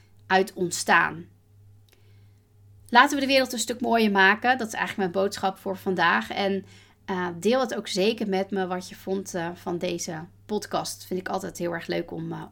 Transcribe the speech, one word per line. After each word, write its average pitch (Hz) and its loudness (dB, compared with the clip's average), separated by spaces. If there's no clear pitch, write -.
uit 190 4
ontstaan. 170 0
Laten 269 8
we 277 -2
de 269 2
wereld 262 4
een 247 -6
stuk 233 -4
mooier 226 4
maken. 208 4
Dat 226 -4
is 220 -12
eigenlijk 180 -2
mijn 190 0
boodschap 196 -2
voor 190 -6
vandaag. 190 0
En, 196 -2
eh, 180 -4
deel 220 2
het 254 -2
ook 214 -8
zeker 214 0
met 190 -2
me 190 -2
wat 180 -6
je - -18
vond, 190 -6
eh, 170 -4
van 175 -6
deze 175 -6
podcast. 190 -6
Vind 185 -6
ik 185 -10
altijd 185 -6
heel 170 -4
erg 170 -8
leuk 170 -4
om, 165 -8
eh, 160 -10